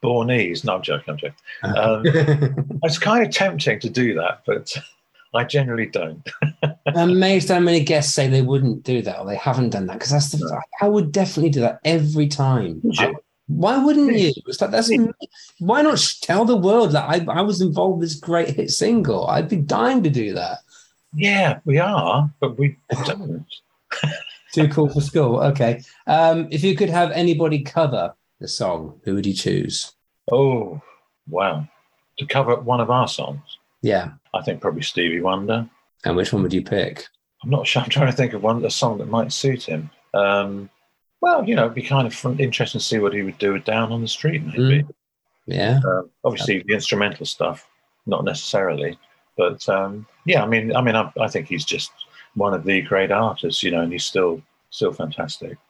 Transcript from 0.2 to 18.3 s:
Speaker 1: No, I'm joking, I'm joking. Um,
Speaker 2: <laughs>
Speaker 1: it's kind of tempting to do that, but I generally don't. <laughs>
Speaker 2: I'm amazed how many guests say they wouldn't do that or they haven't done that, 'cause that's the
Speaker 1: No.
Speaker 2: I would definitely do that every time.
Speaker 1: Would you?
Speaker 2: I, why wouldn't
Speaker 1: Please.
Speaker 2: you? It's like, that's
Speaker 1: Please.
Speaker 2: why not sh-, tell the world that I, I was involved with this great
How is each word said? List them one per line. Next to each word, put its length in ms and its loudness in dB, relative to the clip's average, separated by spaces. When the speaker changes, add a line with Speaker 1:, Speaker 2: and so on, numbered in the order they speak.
Speaker 1:
No, 120 0
I'm 60 -6
joking, 300 -6
I'm 60 -8
joking. 180 -10
Um, 400 2
Speaker 2:
<laughs> 40 -4
Speaker 1:
it's 160 0
kind 280 4
of 60 -6
tempting 480 0
to 100 -4
do 240 0
that, 320 -2
but 280 -4
I 100 2
generally 420 0
don't. 400 -6
<laughs> 0 -
Speaker 2:
I'm 240 2
amazed 400 4
how 100 4
many 240 4
guests 300 0
say 140 2
they 140 4
wouldn't 420 0
do 180 0
that 160 -6
or 80 -10
they 100 -6
haven't 340 0
done 160 -4
that, 140 -8
'cause 100 -4
that's 220 2
the 60 -2
Speaker 1:
No. 220 -4
Speaker 2:
I 80 4
would 240 2
definitely 380 2
do 100 2
that 240 0
every 440 2
time. 560 0
Speaker 1:
Would 140 0
you? 100 2
Speaker 2:
I, 60 -4
why 360 2
wouldn't 260 6
Speaker 1:
Please. 260 2
Speaker 2:
you? 100 -18
It's 140 -6
like, 120 0
that's 160 2
Speaker 1:
Please. 200 4
Speaker 2:
why 240 2
not 180 4
sh-, 200 -2
tell 240 2
the 120 4
world 360 4
that 160 2
I, 240 0
I 100 2
was 180 0
involved 400 2
with 80 -2
this 100 -8
great 380 0